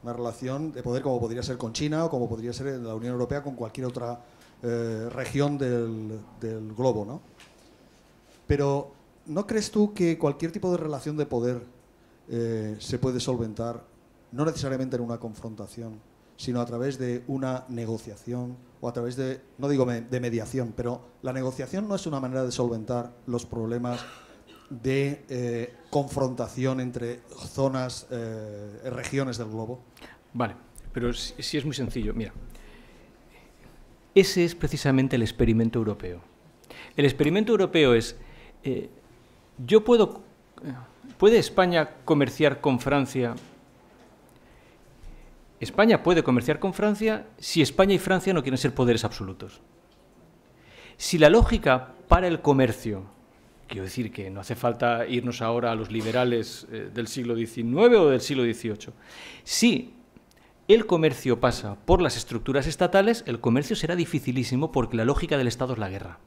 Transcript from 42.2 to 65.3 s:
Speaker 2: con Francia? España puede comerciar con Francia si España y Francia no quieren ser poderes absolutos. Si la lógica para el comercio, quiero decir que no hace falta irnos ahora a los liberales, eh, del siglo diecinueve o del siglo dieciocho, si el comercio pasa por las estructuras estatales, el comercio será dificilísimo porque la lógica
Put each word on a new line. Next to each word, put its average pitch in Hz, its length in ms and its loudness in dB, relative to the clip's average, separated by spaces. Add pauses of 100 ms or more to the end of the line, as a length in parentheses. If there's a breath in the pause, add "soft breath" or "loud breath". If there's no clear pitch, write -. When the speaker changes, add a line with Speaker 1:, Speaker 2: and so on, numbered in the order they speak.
Speaker 2:
con 131 200 0
Francia? 131 540 0 (2250 soft breath)
España 202 420 4
puede 170 200 6
comerciar 127 360 2
con 190 160 -2
Francia 214 520 0 (120)
si - 240 2
España 196 320 4
y 175 40 4
Francia 190 360 0
no 156 80 2
quieren 131 160 -2
ser 131 160 0
poderes 120 300 4
absolutos. 95 560 -8 (1400 loud breath)
Si - 220 -2
la 151 120 12
lógica 151 640 6 (140)
para 180 200 6
el 160 120 0
comercio, 117 640 2 (600)
quiero 98 180 -8
decir 107 280 -6
que 95 180 -10
no 98 100 -10
hace 104 140 -8
falta 120 520 0
irnos 120 360 -4
ahora 117 300 0
a - 20 -2
los 110 160 -6
liberales, 113 800 0
eh, 104 220 -10
del 117 160 -6
siglo 120 260 -4
diecinueve 123 600 4
o 165 140 8
del 131 100 4
siglo 131 220 0
dieciocho, 113 500 -4 (520 loud breath)
si - 500 2 (760 soft breath)
el 214 180 8
comercio 143 540 2
pasa 107 360 0 (100)
por 180 160 6
las 151 140 0
estructuras 131 500 -2
estatales, 196 600 2
el 123 140 -4
comercio 135 360 2
será 170 200 -2
dificilísimo 131 760 -2
porque 120 240 0
la 113 80 2
lógica 143 340 2